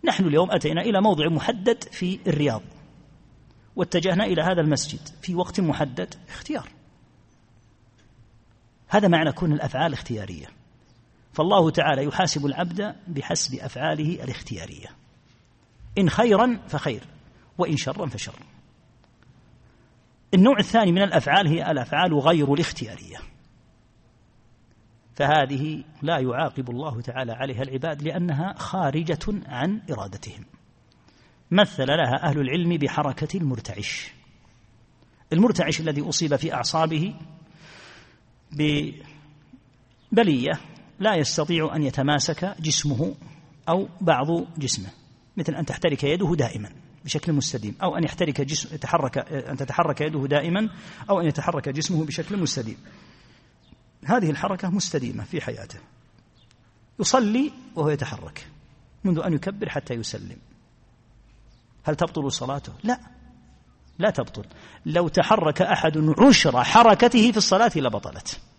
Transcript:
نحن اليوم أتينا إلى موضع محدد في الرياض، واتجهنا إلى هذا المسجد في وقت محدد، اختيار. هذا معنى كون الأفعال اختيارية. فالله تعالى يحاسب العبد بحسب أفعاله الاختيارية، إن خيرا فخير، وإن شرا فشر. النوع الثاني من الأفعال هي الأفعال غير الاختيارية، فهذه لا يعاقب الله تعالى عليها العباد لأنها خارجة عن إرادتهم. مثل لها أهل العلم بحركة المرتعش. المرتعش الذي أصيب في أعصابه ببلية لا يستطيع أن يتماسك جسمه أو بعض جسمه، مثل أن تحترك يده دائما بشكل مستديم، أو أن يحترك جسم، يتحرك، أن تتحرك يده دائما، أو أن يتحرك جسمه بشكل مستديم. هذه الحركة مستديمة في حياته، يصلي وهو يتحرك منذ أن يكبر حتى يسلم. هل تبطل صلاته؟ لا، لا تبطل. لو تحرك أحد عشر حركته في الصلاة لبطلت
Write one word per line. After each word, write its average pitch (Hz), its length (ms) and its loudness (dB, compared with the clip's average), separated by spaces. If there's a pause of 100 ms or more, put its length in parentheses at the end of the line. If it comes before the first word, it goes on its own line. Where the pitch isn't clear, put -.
نحن 208 200 2
اليوم 170 280 4
أتينا 160 300 0
إلى 196 200 2
موضع 170 280 2
محدد 208 540 0
في - 440 -6
الرياض، 147 340 0 (1120)
واتجهنا 180 500 0
إلى 180 160 0
هذا 170 200 2
المسجد 151 380 0 (220)
في 180 140 -6
وقت 180 240 -2
محدد، 156 560 -2 (140)
اختيار. - 400 -10 (2250)
هذا 208 200 4
معنى 160 240 4
كون 143 220 -2
الأفعال 147 400 -2
اختيارية. 90 540 -10 (840)
فالله 170 360 4
تعالى 147 340 2
يحاسب 147 420 -2
العبد 175 500 -4 (120)
بحسب 147 480 -6
أفعاله 151 680 -4
الاختيارية، 107 640 -12 (1080)
إن 190 120 4
خيرا 226 580 4
فخير، 131 360 -6 (540)
وإن 165 200 0
شرا - 300 -6
فشر. - 320 -12 (1900)
النوع 202 260 8
الثاني 214 320 4
من 180 100 4
الأفعال 175 460 4
هي 165 240 0
الأفعال 151 420 0
غير 147 400 4
الاختيارية، 104 640 -6 (2000)
فهذه 143 680 0 (180)
لا 156 180 0
يعاقب 131 500 -2
الله 120 320 -8
تعالى 120 300 -8
عليها 123 300 -6
العباد 139 400 -6
لأنها 170 560 -2
خارجة 165 600 -2 (260)
عن 156 360 -4 (100)
إرادتهم. 101 540 -10 (1040)
مثل 170 360 2
لها 139 360 0
أهل 143 160 0
العلم 165 380 0
بحركة 147 600 -2
المرتعش. 110 760 -6 (1200)
المرتعش 165 460 2
الذي 151 300 -4
أصيب 147 260 0
في 156 180 -2
أعصابه 160 600 -2 (3000)
ببلية 156 400 4 (480)
لا 202 160 2
يستطيع 156 600 0
أن 156 80 0
يتماسك 147 760 -2
جسمه 156 560 -2 (540)
أو 190 180 0 (140)
بعض 147 260 2 (300)
جسمه، 117 320 -4 (480)
مثل - 180 -4
أن 165 100 -4
تحترك - 380 -2
يده 170 320 0
دائما 113 340 -4 (360)
بشكل 156 280 -4
مستديم، 110 500 -4
أو 175 140 -2
أن 170 60 0
يحترك 147 380 -2
جسم، 143 340 -6
يتحرك، 147 420 -2
أن 135 400 -8
تتحرك 139 440 -2
يده 151 260 -4
دائما، 156 420 0 (400)
أو 196 120 2
أن 170 60 2
يتحرك 147 420 -2
جسمه 156 360 -2
بشكل 170 320 -6
مستديم. 127 400 -4 (1300)
هذه 190 260 2
الحركة 180 380 -4
مستديمة 127 540 -4
في 147 180 -8
حياته، - 380 -12 (1200)
يصلي 254 520 2 (240)
وهو 156 140 0
يتحرك - 580 -8 (560)
منذ 175 160 2
أن 170 140 -2
يكبر 196 360 -4
حتى 135 240 -6
يسلم. 104 440 -10 (1500)
هل 156 120 -2
تبطل 147 360 -4
صلاته؟ 135 420 -8 (100)
لا، 240 160 -2 (1000)
لا 214 100 2
تبطل. 110 360 -6 (400)
لو 170 220 2
تحرك 170 540 4
أحد 156 580 4
عشر 170 440 8
حركته 233 680 8
في 214 60 2
الصلاة 208 380 4
لبطلت 107 640 -4 (180)